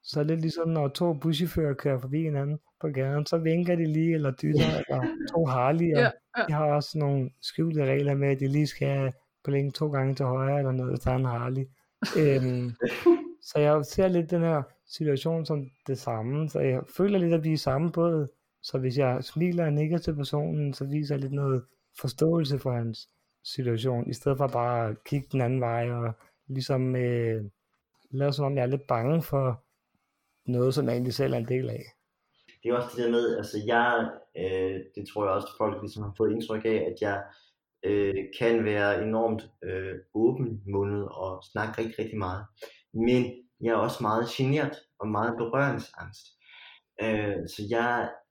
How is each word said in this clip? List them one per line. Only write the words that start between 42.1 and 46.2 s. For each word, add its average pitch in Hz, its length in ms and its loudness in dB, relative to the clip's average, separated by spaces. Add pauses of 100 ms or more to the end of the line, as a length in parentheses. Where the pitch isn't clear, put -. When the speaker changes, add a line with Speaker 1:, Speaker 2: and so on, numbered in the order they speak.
Speaker 3:
meget. 98 260 -4 (500)
Men 120 260 4 (400)
jeg 117 100 0
er 113 60 2
også 110 260 0
meget 113 260 0
genert 135 480 0 (240)
og 104 80 -4
meget 110 300 0
berøringsangst. 117 880 -4 (760)